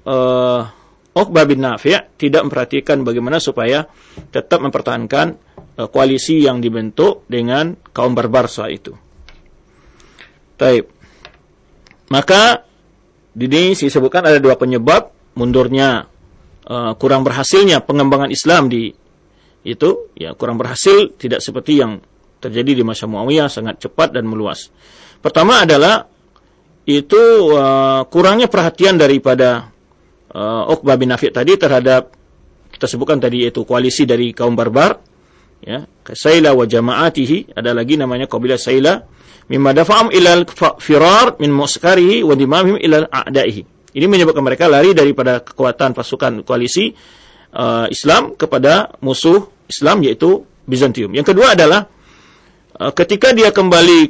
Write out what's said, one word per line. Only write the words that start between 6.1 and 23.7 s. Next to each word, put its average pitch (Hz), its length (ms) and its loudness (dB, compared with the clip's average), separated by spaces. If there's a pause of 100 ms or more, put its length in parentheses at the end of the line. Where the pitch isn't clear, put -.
yang 127 160 0
dibentuk 113 680 -2
dengan 127 480 -4 (200)
kaum 123 200 -2
barbar 120 360 -2
saat 107 240 -10
itu. - 180 -18 (1600)
Taib. 127 320 0 (1200)
Maka 190 560 2 (720)
di 123 80 -4
sini 175 320 0
disebutkan 143 480 -2
ada 151 160 4
dua 131 160 4
penyebab 127 560 -2 (240)
mundurnya, 127 720 -2 (560)
eh, 120 320 -8
kurang 135 240 0
berhasilnya 139 640 0
pengembangan 139 480 0
Islam 156 320 2
di 117 240 -4 (800)
itu, 175 500 -2
ya, - 160 -14
kurang 117 240 -8
berhasil, 170 560 0
tidak 120 320 -6
seperti 135 320 -2
yang 110 240 -2 (400)
terjadi 120 320 -4
di 123 140 0
masa 110 180 -8
Muawiyah, 131 460 -2
sangat 110 340 -10